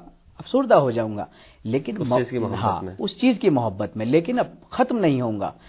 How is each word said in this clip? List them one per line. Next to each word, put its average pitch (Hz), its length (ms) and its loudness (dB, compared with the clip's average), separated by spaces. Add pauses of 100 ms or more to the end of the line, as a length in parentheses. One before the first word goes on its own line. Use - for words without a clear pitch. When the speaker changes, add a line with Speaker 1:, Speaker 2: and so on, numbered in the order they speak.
(380)
Speaker 1:
افسردہ 247 360 2
ہو 139 160 6
جاؤں 110 260 -2
گا، 98 80 -6 (400)
لیکن 160 360 -4
Speaker 2:
اس 135 80 -2
Speaker 1:
مو-، 123 100 2
Speaker 2:
چیز 123 120 -2
کی 127 80 -4
محبت 101 240 -4
Speaker 1:
ہاں، 92 200 0
Speaker 2:
میں۔ 92 160 -10
Speaker 1:
اس - 220 -6
چیز 247 200 4
کی 196 100 4
محبت 107 460 -2
میں، 110 100 -4
لیکن 165 320 2
اب 202 80 0 (240)
ختم 247 280 0
نہیں 147 220 2
ہوں 110 200 -4
گا۔ 90 120 -4 (160)